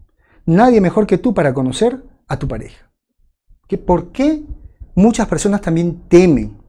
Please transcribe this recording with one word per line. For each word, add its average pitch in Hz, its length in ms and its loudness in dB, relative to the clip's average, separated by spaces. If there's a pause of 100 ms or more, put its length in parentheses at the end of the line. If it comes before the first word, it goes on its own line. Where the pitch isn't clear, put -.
(440)
Nadie 220 360 4
mejor 196 260 0
que 185 120 0
tú 247 160 -2
para 147 200 0
conocer 170 500 -4 (240)
a 135 100 -6
tu 143 80 -8
pareja. - 460 -12 (760)
¿Qué? 190 100 -6
¿Por 175 340 -4
qué 294 320 -2 (500)
muchas 214 340 2
personas 202 320 -4
también 170 480 -6
temen 139 600 2